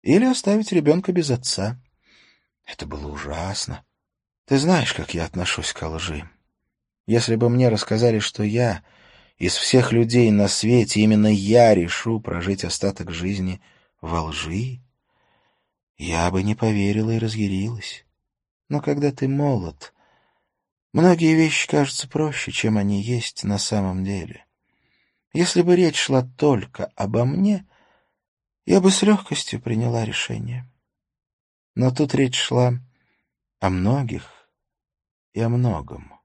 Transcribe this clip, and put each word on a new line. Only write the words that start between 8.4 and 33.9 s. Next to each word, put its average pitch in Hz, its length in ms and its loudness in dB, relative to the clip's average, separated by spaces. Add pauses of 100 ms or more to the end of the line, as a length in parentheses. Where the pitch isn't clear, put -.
я 107 400 -2 (540)
из - 200 -2
всех 123 360 2
людей 117 380 4
на 101 180 4
свете, 107 520 2
именно 107 260 4
я 107 480 6
решу 98 460 -2
прожить 92 440 -4
остаток 87 460 -6
жизни 92 500 -4 (400)
во 82 220 -4
лжи, 82 580 -6 (1160)
я 85 320 -2
бы 95 120 -2
не 107 120 0
поверила 107 560 0
и 113 80 -2
разъярилась. 107 880 -4 (600)
Но 147 120 -4
когда 143 300 -2
ты 131 160 -6
молод, 135 680 -2 (1000)
многие 165 420 4
вещи 160 320 2
кажутся 139 420 -2
проще, 151 440 -4
чем 107 260 0
они 101 240 -2
есть 117 420 -6
на 101 140 -2
самом 95 460 -2
деле. 95 400 -8 (880)
Если 175 300 0
бы 175 140 6
речь 170 220 2
шла 131 240 0
только - 720 -2
обо 113 300 -2
мне, 190 420 0 (1000)
я 185 140 6
бы 190 100 6
с 190 120 0
легкостью 202 580 0
приняла 117 440 -2
решение. 120 680 -8 (1040)
Но 127 160 2
тут 143 240 0
речь 131 220 2
шла 123 380 0 (840)
о 95 100 0
многих 101 600 -2 (1040)